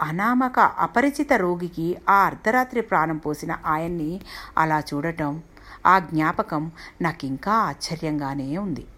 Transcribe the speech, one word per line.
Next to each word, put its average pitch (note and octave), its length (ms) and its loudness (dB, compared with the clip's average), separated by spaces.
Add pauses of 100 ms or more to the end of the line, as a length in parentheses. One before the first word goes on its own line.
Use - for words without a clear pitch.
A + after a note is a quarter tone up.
అనామక A#3 580 0
అపరిచిత C4+ 720 2
రోగికి F3 640 0 (140)
ఆ G3 40 6
అర్ధరాత్రి A3 680 2
ప్రాణం D#3+ 360 0
పోసిన D#3 480 -6
ఆయన్ని E3+ 560 -2 (360)
అలా D#3 260 2 (100)
చూడటం, D#3 480 -4 (440)
ఆ F#3 140 8
జ్ఞాపకం D#3+ 720 -2 (300)
నాకింకా D3 500 -4
ఆశ్చర్యంగానే D3+ 1080 -2
ఉంది. E3+ 280 -6 (120)